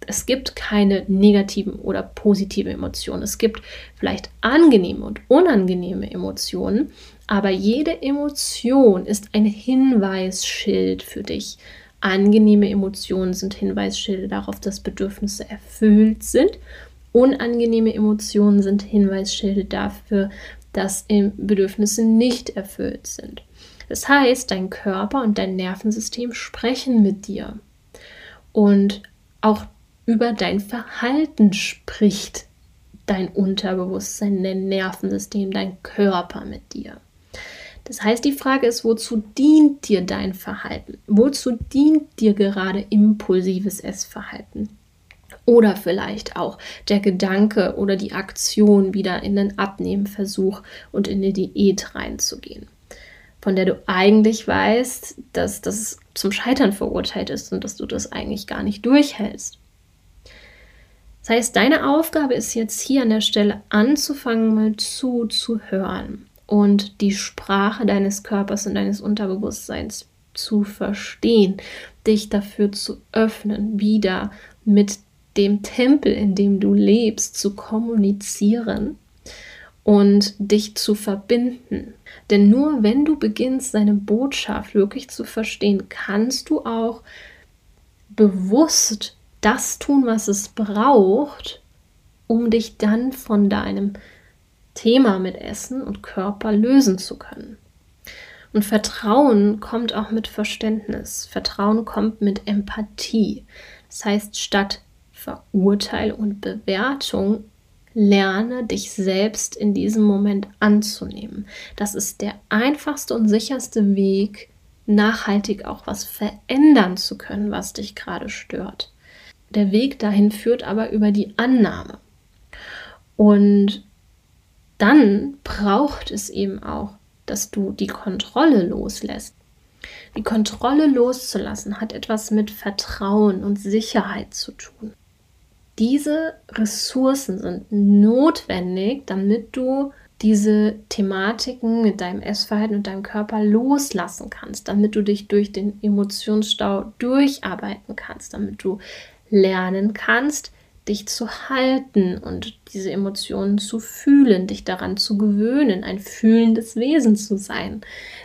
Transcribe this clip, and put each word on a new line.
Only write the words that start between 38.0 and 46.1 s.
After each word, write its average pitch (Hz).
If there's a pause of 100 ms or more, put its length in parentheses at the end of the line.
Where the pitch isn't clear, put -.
heißt, 233
die 285
Frage 269
ist, 233
wozu 226
dient 285
dir 190
dein 190
Verhalten? - (100)
Wozu 240 (140)
dient 302
dir 214
gerade 196
impulsives 196
Essverhalten? - (840)
Oder 226
vielleicht 196